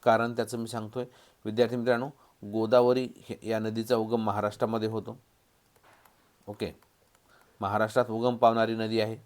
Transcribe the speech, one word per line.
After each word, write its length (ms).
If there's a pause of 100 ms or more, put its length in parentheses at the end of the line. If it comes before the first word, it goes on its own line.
कारण 300
त्याचं 240
मी 100
सांगतोय, 380 (400)
विद्यार्थी 300
मित्रांनो, 320 (380)
गोदावरी 720
हे, 320
या 100
नदीचा 360
उगम 280
महाराष्ट्रामध्ये 640
होतो. 320 (1300)
ओके, 260 (880)
महाराष्ट्रात 500
उगम 280
पावणारी 380
नदी 240
आहे. 160 (100)